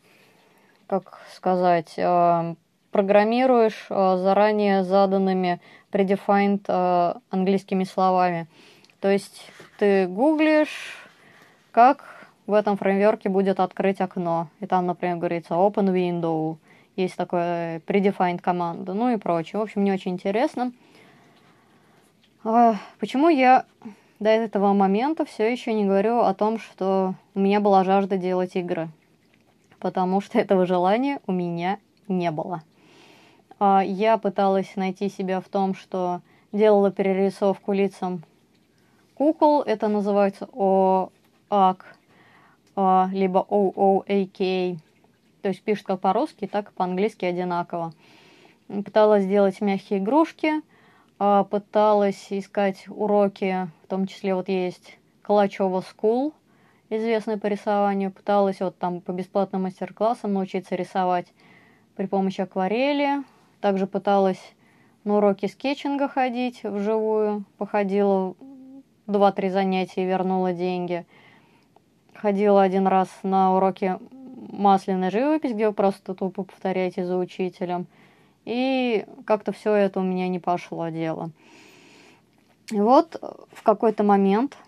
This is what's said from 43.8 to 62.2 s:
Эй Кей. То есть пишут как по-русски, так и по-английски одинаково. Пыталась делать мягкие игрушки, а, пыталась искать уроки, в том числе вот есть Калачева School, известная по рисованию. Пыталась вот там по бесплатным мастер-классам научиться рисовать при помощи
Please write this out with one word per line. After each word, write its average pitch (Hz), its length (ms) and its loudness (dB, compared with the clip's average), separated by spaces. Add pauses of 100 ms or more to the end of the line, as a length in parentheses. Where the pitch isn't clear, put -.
Эй 202 200 0
Кей. 185 540 -4 (640)
То 202 60 -4
есть 190 140 -6
пишут 208 240 -4
как 185 140 -4
по-русски, 208 460 -2
так 208 220 -8
и - 40 -20
по-английски 190 520 -4
одинаково. 175 680 -6 (760)
Пыталась 208 580 4
делать 196 360 2
мягкие 196 360 -2
игрушки, 311 640 0 (580)
а, 202 260 4
пыталась 202 840 0
искать 196 600 -4
уроки, 196 800 -2 (160)
в - 40 -20
том 190 180 -2
числе 190 280 -4
вот 185 160 -4
есть 180 480 -6 (240)
Калачева 196 580 0
School, 240 540 -2 (560)
известная 220 480 -2
по 208 80 -4
рисованию. 202 640 -2
Пыталась 202 480 0
вот 180 160 -6
там 180 240 -6
по 185 120 -10
бесплатным 190 500 -4
мастер-классам 202 720 -4
научиться 190 400 -6
рисовать 180 580 -4 (640)
при 196 80 -6
помощи 190 380 -2